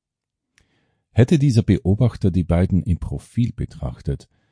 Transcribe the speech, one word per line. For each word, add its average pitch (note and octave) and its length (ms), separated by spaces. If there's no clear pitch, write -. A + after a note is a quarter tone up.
Hätte B2+ 260
dieser C3+ 240
Beobachter G#2 720
die F2+ 120
beiden F2 380
im E2+ 160
Profil - 560
betrachtet, - 720